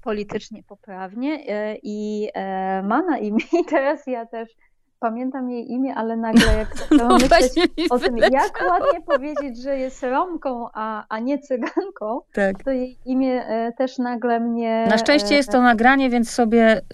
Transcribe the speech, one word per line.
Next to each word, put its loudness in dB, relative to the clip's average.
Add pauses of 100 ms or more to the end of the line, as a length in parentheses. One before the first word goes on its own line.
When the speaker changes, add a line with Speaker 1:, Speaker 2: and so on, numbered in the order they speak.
Speaker 1:
politycznie -8
poprawnie, -8
e, -6
i, -6
e, -4
ma 0
na -2
imię, -2
<laughs> 2
i -6
teraz -2
ja -6
też -12 (500)
pamiętam -4
jej -8
imię, -4
ale -4
nagle 4
jak -6
Speaker 2:
<laughs> -8
Speaker 1:
zaczęłam 4
Speaker 2:
No 6
Speaker 1:
myśleć 6
Speaker 2:
właśnie 4 (140)
mi -2
Speaker 1:
o 2
tym, -2
Speaker 2:
wyleciało. 4
Speaker 1:
jak -4
ładnie 2
powiedzieć, -4
że -4
jest -6
Romką, -4
a, -8
a -6
nie -2
Cyganką, -6 (120)
Speaker 2:
Tak. 0
Speaker 1:
to -2
jej -4
imię, 0
e, -2
też -2
nagle 0
mnie, 0
Speaker 2:
Na 4
szczęście 2
Speaker 1:
e, 4
Speaker 2:
jest 0
to 4
nagranie, 4
więc 0
sobie, 4 (120)